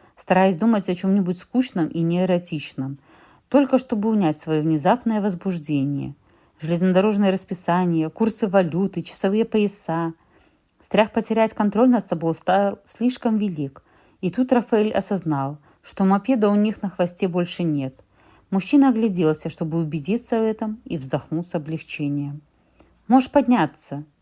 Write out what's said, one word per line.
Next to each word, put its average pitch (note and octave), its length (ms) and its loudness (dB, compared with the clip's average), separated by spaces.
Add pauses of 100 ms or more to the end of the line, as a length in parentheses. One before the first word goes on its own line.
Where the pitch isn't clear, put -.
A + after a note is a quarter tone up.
(160)
стараясь F#3+ 400 2
думать G#3 340 0
о F3+ 40 0
чем-нибудь F#3 440 0
скучном A#3+ 500 -2
и E3+ 140 -4
неэротичном, E3+ 960 -2 (500)
только C4 300 4
чтобы A3+ 320 -2
унять F3+ 280 2
свое D#3 220 -2
внезапное F#3 640 0
возбуждение. D3 920 -4 (460)
Железнодорожное F#3 720 2
расписание, F3 800 0
курсы A3 360 -2
валюты, F3+ 540 0
часовые G#3 460 -2
пояса. E3+ 680 -2 (680)
Страх G#3+ 300 0
потерять A3 420 0
контроль G#3+ 340 2
над A#3 160 4
собой E3 300 -2
стал G3 500 0
слишком A#3+ 540 -2
велик. D#3 460 -6 (360)
И F3+ 100 -2
тут B3+ 220 0
Рафаэль A3 400 2
осознал, D3+ 680 -2 (220)
что - 240 -4
мопеда G3+ 440 2
у G#3 80 2
них G#3 260 0
на G3 80 -6
хвосте F3+ 380 -2
больше F3 340 -2
нет. C#3+ 320 -2 (560)
Мужчина C4+ 380 4
огляделся, F3+ 600 0
чтобы D#3+ 300 -4
убедиться E3+ 640 -2
в - 20 0
этом, A3 420 -4
и E3+ 140 -6
вздохнул C#3+ 460 -6
с - 100 -12
облегчением. C#3+ 880 -6 (640)
«Можешь B3+ 240 4
подняться». E3+ 720 0 (200)